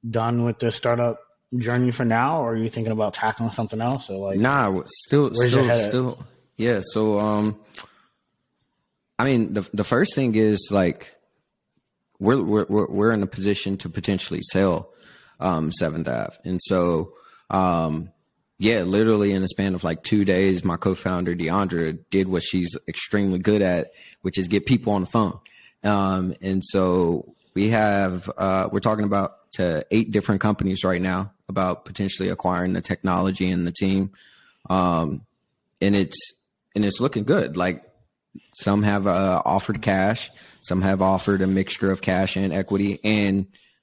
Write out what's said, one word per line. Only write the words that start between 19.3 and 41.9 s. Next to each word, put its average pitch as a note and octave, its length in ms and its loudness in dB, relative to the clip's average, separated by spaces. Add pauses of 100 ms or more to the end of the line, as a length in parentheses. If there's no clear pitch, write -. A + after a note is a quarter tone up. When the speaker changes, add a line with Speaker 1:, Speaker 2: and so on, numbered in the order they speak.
Speaker 2:
in F#2+ 100 0
the F#2+ 60 0
span G2 260 -2
of, F2 100 -6
like, E2 200 -4
two G#2 200 2
days, F#2+ 400 2
my F2 140 -2
co-founder, F2+ 580 -2
Deandra, F2 640 -2 (140)
did F#2+ 160 2
what F#2 160 -2
she's F2 320 -2 (120)
extremely F#2+ 520 -2
good G#2 240 2
at, F2+ 280 0 (300)
which F#2+ 160 -4
is F#2 100 -2
get G2 200 0
people A2+ 260 2
on G2 80 0
the F2+ 60 -4
phone. G#2+ 320 -2 (440)
Um, F#2+ 580 0
and F#2+ 220 -2
so F2+ 720 0 (200)
we G2+ 140 2
have, G2+ 680 0
uh, F#2+ 340 0
we're G2 100 -2
talking G#2+ 240 0
about G2 480 -4
to E2+ 360 -2
eight A2 220 2
different G2+ 300 0
companies G2 420 0
right F#2 180 0
now F#2 320 -4 (160)
about F#2 360 -2
potentially F#2+ 440 -4
acquiring F2+ 440 -2
the F2+ 80 -2
technology F#2 680 -2
and F2 160 -2
the F2 60 -2
team. G2 400 -2 (580)
Um, E2+ 560 0 (540)
and G2+ 160 2
it's, F#2+ 220 0 (580)
and G#2 100 2
it's G2 140 -2
looking A#2 240 -2
good. G2+ 340 0
Like, F2+ 260 -2 (680)
some G#2 300 2
have, G2+ 240 2
uh, F#2 360 2
offered F#2+ 380 0
cash, G2 480 0 (320)
some F#2 220 -2
have F#2+ 180 2
offered F#2+ 400 2
a F#2+ 60 2
mixture F#2+ 440 0